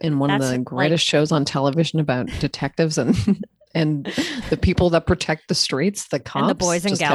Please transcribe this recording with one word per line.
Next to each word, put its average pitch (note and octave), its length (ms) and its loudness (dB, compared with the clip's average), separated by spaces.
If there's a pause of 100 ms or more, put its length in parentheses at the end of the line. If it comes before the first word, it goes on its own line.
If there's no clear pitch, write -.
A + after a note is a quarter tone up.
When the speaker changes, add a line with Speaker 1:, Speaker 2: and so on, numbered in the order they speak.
Speaker 1:
in D3+ 160 0
one C#3+ 120 2
of C#3+ 100 2
Speaker 2:
That's, C3 120 0
Speaker 1:
the B2+ 60 -2
Speaker 2:
like B2+ 80 -2
Speaker 1:
greatest D3+ 400 0
shows D3+ 260 2
on C#3+ 140 2
television D3+ 520 0
about C3+ 280 0 (140)
detectives D#3 580 -2
and, - 440 2 (160)
<laughs> - 160 -20
and D3+ 300 0 (460)
the D#3 80 0
people F3+ 320 2
that E3 160 2
protect - 420 -2
the - 60 0
streets, - 540 -2
the C#3+ 120 -2
cops? - 220 -4
Speaker 2:
And F3 80 2
the C#4+ 40 2
boys F3 300 0
and G3+ 80 0
Speaker 1:
Just - 80 -2
Speaker 2:
gals D3 140 2